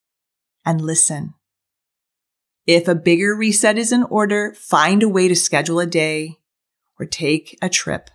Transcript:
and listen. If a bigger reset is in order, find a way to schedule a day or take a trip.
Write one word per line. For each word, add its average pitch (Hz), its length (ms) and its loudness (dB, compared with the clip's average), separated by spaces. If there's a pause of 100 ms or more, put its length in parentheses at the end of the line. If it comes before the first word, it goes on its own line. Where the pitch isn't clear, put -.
(640)
and 160 160 -2
listen. 156 520 -4 (1300)
If 170 240 2
a 175 60 2
bigger 175 380 0
reset 214 440 2
is 233 160 -2
in 247 100 2
order, 208 500 -2
find 175 480 2
a 226 60 4
way 185 220 2
to 175 60 2
schedule 165 440 -2
a 175 60 0
day 156 540 -4 (600)
or 127 60 -8
take 156 560 -2
a 180 80 -2
trip. - 460 -6